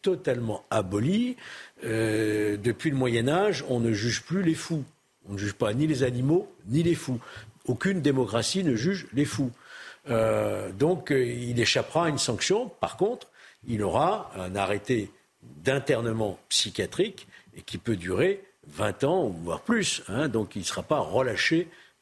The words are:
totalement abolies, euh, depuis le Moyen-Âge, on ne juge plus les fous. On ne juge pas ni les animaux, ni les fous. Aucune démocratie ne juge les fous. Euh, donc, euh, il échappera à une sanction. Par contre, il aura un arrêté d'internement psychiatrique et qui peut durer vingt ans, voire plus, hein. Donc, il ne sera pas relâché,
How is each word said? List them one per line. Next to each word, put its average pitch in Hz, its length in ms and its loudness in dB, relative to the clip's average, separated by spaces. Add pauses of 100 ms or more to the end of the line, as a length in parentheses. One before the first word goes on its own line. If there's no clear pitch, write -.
totalement 123 680 0
abolies, 120 680 2 (480)
euh, 107 720 2
depuis 113 340 -2
le 135 60 0
Moyen-Âge, 131 720 2
on 123 120 0
ne 113 120 2
juge 110 300 -2
plus 190 200 -2
les 160 120 4
fous. 156 300 -4 (440)
On 98 40 -8
ne 98 60 -4
juge 101 160 -4
pas 107 200 0
ni 147 120 2
les 139 160 2
animaux, 135 460 2 (200)
ni 139 140 2
les 170 120 4
fous. 127 240 -4 (460)
Aucune 185 360 0
démocratie 131 640 2
ne 139 140 2
juge 170 360 -2
les 139 120 2
fous. 135 260 -2 (580)
Euh, 107 640 2
donc, 151 400 0
euh, 131 140 4
il 120 340 -4
échappera 131 480 2
à - 20 2
une 143 100 0
sanction. 190 500 0 (120)
Par - 160 -2
contre, 226 300 0 (400)
il 113 160 -2
aura 151 540 2
un 92 180 -6
arrêté 101 560 0 (540)
d'internement 117 720 0 (100)
psychiatrique - 800 -2 (300)
et - 60 -18
qui - 160 -10
peut 110 180 -2
durer 104 480 0 (240)
vingt 104 340 -2
ans, 160 240 2
voire 85 360 -4
plus, 220 460 0
hein. 131 200 -2
Donc, 110 260 -2
il 104 60 -6
ne 87 40 -6
sera - 200 -6
pas 151 160 2
relâché, 127 680 0 (340)